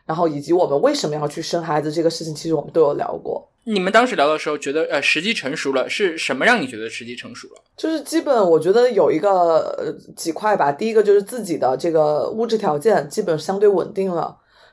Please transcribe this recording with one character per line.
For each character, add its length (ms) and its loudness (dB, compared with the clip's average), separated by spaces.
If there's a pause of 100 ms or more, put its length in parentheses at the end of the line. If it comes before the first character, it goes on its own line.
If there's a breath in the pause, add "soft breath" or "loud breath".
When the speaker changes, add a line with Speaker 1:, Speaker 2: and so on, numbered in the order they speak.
Speaker 1:
然 100 -6
后 120 2
以 120 -4
及 140 -2
我 140 4
们 120 0
为 140 4
什 160 -4
么 60 -4
要 120 -4
去 140 -10
生 220 -4
孩 180 -2
子 100 -4
这 120 0
个 80 2
事 120 -6
情， 120 -8
其 120 -10
实 60 0
我 80 0
们 100 -12
都 100 4
有 120 4
聊 300 -6
过。 260 -8 (200)
Speaker 2:
你 120 0
们 100 -2
当 160 6
时 80 -6
聊 140 4
的 100 0
时 80 -8
候 100 -2
觉 140 -6
得， 120 0
呃， 180 -2
时 200 0
机 120 0
成 220 -6
熟 180 -2
了， 160 0
是 280 -2
什 160 -4
么 120 -2
让 160 4
你 40 -4
觉 120 -10
得 120 -10
时 160 -14
机 120 -12
成 180 -16
熟 140 -18
了？ 120 -20 (140)
Speaker 1:
就 140 -4
是 120 -2
基 200 -2
本 280 2
我 80 8
觉 140 2
得 180 4
有 220 4
一 80 0
个， 580 2
呃， 160 -6 (220)
几 160 -6
块 240 0
吧。 160 2
第 160 -4
一 60 -2
个 100 6
就 100 6
是 80 6
自 220 -6
己 140 -4
的 200 0
这 140 -2
个 380 2
物 180 -2
质 100 0
条 220 0
件 300 2
基 120 -4
本 160 0
相 220 -4
对 80 6
稳 260 2
定 160 -2
了。 280 -4 (360 soft breath)